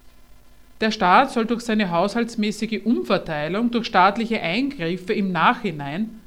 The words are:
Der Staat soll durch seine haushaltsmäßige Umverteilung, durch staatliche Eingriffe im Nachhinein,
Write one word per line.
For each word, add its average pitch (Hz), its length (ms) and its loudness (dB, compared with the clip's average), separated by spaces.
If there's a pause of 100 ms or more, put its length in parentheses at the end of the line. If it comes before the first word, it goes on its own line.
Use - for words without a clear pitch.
(800)
Der 220 120 0
Staat 214 400 6
soll 226 140 -2
durch 233 160 -2
seine 214 280 0
haushaltsmäßige 208 960 -2
Umverteilung, 202 840 0
durch 233 160 -4
staatliche 208 540 2
Eingriffe 180 720 -4
im 196 200 0
Nachhinein, 170 960 0